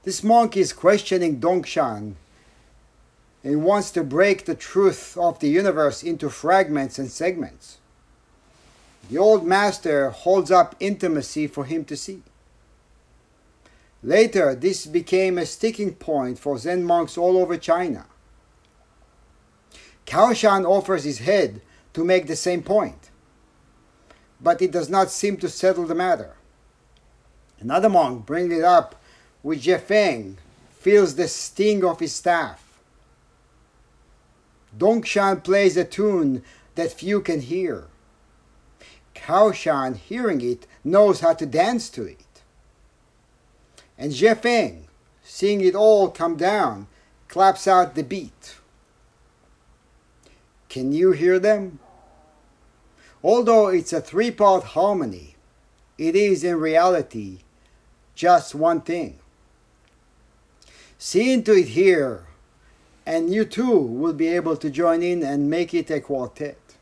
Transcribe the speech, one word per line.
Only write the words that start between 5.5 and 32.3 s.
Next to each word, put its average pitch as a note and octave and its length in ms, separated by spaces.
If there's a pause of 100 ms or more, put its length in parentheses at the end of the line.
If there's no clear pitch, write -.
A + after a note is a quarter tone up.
into D#3 300
fragments D3 680
and C3 140
segments. - 680 (1300)
The D3 80
old G3+ 260
master F3 640
holds F3 400
up F3+ 300
intimacy E3 680
for C#3+ 200
him D#3 200
to D3 100
see. F#3+ 280 (1800)
Later, E3+ 540
this E3+ 320
became F3+ 500
a E3 80
sticking G#3 480
point C3 460
for C#3 180
Zen F3 260
monks E3+ 320
all F#3 220
over F3 200
China. E3+ 500 (2000)
Kao A3 260
Shan G3 320
offers F#3 380
his C#3 160
head C#3 420 (320)
to D#3+ 100
make F#3 220
the D#3 100
same F3 280
point, - 480 (1300)
but F3 240
it F3 80
does D#3 180
not F#3+ 220
seem G3+ 260
to E3+ 120
settle F3+ 360
the D#3+ 80
matter. F3+ 420 (1200)
Another E3 300
monk C3 360
brings E3+ 260
it E3 120
up F3 320 (480)
with D3 180
Jie E3+ 180
Feng, C3 580 (320)
feels F#3+ 460
the E3 120
sting G3+ 560
of E3+ 160
his E3 140
staff. - 640 (2000)